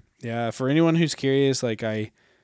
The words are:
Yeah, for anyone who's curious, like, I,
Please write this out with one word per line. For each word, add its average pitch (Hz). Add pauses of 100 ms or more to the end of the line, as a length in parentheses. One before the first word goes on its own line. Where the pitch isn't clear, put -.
(200)
Yeah, 117
for 131
anyone 165
who's 165
curious, 135
like, 113
I, 107 (320)